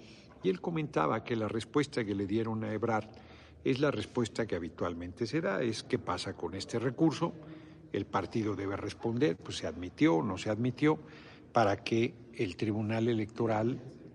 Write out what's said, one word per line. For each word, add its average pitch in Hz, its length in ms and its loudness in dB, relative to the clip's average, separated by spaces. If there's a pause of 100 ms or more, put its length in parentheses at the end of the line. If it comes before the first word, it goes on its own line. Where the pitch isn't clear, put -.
(420)
y 180 60 2
él 185 120 2
comentaba 151 640 0
que 120 120 -2
la 107 120 0
respuesta 120 560 0
que 101 100 0
le 98 120 0
dieron 110 380 0
a 107 80 -2
Ebrard 107 360 2 (560)
es 135 160 2
la 147 100 4
respuesta 113 560 0
que 101 100 -2
habitualmente 87 680 -4
se 135 140 -2
da, - 220 0
es: 113 200 0
"¿Qué - 160 0
pasa 90 360 -4
con 85 200 -4
este 95 240 -4
recurso? 143 540 2 (600)
El 98 140 0
partido 104 500 0
debe 98 200 -2
responder, 117 600 0
pues - 220 -8
se 95 80 -6
admitió 90 500 2
o 151 60 4
no 95 160 0
se 107 120 -2
admitió", 123 480 2 (540)
para 104 320 4
que 117 300 2 (200)
el - 220 -4
Tribunal 110 520 0
Electoral, 110 720 0 (340)